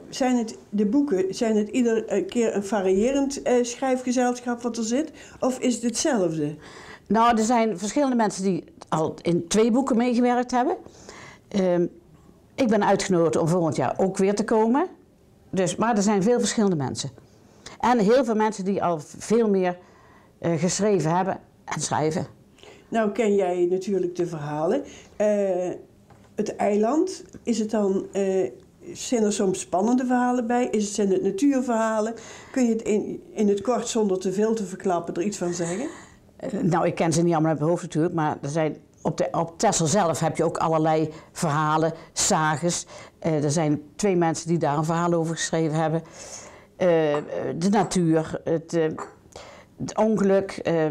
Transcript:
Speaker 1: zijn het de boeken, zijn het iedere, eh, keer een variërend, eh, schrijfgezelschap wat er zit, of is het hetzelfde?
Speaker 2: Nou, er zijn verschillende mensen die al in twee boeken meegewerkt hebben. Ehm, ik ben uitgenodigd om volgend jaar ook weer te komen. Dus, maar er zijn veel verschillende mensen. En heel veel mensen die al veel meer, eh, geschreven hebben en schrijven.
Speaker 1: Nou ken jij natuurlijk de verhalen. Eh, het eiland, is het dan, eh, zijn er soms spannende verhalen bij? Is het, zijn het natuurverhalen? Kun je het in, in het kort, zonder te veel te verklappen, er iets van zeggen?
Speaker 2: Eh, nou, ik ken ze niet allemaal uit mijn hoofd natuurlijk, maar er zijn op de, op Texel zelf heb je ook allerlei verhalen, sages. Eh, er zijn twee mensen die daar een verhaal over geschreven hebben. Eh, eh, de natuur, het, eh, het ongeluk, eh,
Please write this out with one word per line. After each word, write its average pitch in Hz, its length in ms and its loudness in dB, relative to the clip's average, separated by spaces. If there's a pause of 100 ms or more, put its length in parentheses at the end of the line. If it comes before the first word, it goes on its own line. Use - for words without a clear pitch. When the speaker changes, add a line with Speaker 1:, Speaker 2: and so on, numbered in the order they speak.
Speaker 1:
zijn 254 280 0
het 214 220 -4 (100)
de 208 180 0
boeken, 196 480 0
zijn 220 220 0
het 208 120 0
iedere, 226 360 0
eh, 190 220 -2
keer 233 280 0
een 202 100 -2
variërend, 226 800 0
eh, 247 120 2 (100)
schrijfgezelschap 247 1000 -2
wat 240 140 -6
er 226 80 -4
zit, 247 260 -2 (300)
of 254 180 -2
is 247 160 0
het - 80 -8
hetzelfde? 180 720 -2 (540)
Speaker 2:
Nou, 226 300 4
er 220 60 2
zijn 226 340 2
verschillende 254 380 0
mensen 208 260 0
die 190 220 -2 (240)
al 156 340 -2
in 170 260 0
twee 220 220 4
boeken 269 260 2
meegewerkt 247 540 0
hebben. 254 260 0 (720)
Ehm, 175 380 2 (680)
ik 262 140 0
ben 202 180 4
uitgenodigd 180 500 2
om 170 120 2
volgend 165 280 2
jaar 135 220 0
ook 190 180 0
weer 196 180 2
te 214 100 0
komen. 233 420 2 (640)
Dus, 180 260 0
maar 226 200 0
er 202 60 4
zijn 202 200 2
veel 240 160 4
verschillende 196 380 0
mensen. 135 340 -4 (720)
En 240 180 2
heel 233 260 4
veel 226 100 0
mensen 214 300 -2
die 196 200 0
al 170 160 0 (180)
veel 226 320 2
meer, 180 280 2 (600)
eh, 170 220 -2
geschreven 175 560 2
hebben 185 220 -2 (260)
en - 160 -8
schrijven. 143 460 -2 (600)
Speaker 1:
Nou 220 220 0
ken 208 240 2
jij 180 360 2
natuurlijk 185 460 -2
de 175 100 0
verhalen. 160 560 -2 (340)
Eh, 196 540 0 (640)
het - 220 -4
eiland, 220 680 0 (180)
is 233 160 -2
het 214 120 -2
dan, 196 420 0
eh, 190 380 0 (420)
zijn - 300 -2
er 208 100 4
soms 185 280 0
spannende 247 460 0
verhalen 247 400 0
bij? 240 200 0
Is 208 180 -2
het, 202 100 -6
zijn 202 160 0
het 185 120 2
natuurverhalen? 226 920 0 (380)
Kun 254 120 2
je 226 80 4
het 220 100 -2
in, - 400 -2 (100)
in 208 160 0
het 202 120 2
kort, 233 280 -2
zonder 202 300 0
te 185 140 -4
veel 214 220 0
te 208 100 -4
verklappen, 180 500 -4
er 175 80 -2
iets 202 160 -4
van 175 160 -4
zeggen? 175 320 -4 (500)
Speaker 2:
Eh, - 260 -6
nou, 170 240 2
ik 165 80 -2
ken 165 180 0
ze 165 100 2
niet 170 100 4
allemaal 156 180 2
uit 151 80 0
mijn 147 120 0
hoofd 175 120 0
natuurlijk, 165 320 -2
maar 151 280 -2
er 139 60 -6
zijn 156 280 -2 (260)
op 156 140 -4
de, - 140 0
op 165 280 -4
Texel 190 280 2
zelf 165 340 0
heb 160 160 -2
je 156 80 0
ook 165 140 -2
allerlei 160 520 2 (220)
verhalen, 156 600 0 (200)
sages. 160 760 0 (320)
Eh, 156 260 0
er 147 60 2
zijn 147 320 0 (140)
twee 196 200 2
mensen 165 320 0
die 170 100 2
daar 147 200 0
een 156 60 0
verhaal 170 280 0
over 165 220 0
geschreven 160 460 -2
hebben. 160 220 0 (720)
Eh, 160 400 2
eh, 151 60 -4 (340)
de 170 120 0
natuur, 170 760 2
het, 160 300 -2
eh, 165 100 4 (920)
het - 180 -8
ongeluk, 196 540 2
eh, - 240 -4 (160)